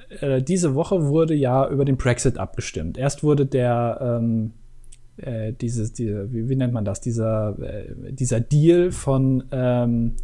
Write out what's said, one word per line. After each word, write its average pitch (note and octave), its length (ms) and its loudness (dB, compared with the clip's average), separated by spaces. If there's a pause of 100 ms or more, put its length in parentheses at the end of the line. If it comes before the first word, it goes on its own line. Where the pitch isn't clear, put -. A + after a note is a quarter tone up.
(200)
äh, C3+ 220 2
diese E3 320 0
Woche E3 340 0
wurde D#3+ 260 4
ja C3+ 340 4
über C#3 160 2
den C3+ 120 2
Brexit B2 420 2
abgestimmt. - 600 -6
Erst C3+ 260 -2
wurde C#3+ 220 4
der, A#2+ 540 0
ähm, A2+ 520 0 (640)
äh, A2 380 -6
dieses, A#2 400 -4
die, A#2 140 -4 (240)
wie, A#2 180 -4
wie C3 60 2
nennt B2 180 0
man A2 100 0
das? G2+ 160 -4
Dieser, A2 580 0
äh, - 540 -10
dieser B2+ 280 -2
Deal E3+ 520 4
von, C3 580 0
ähm, A#2+ 600 0 (120)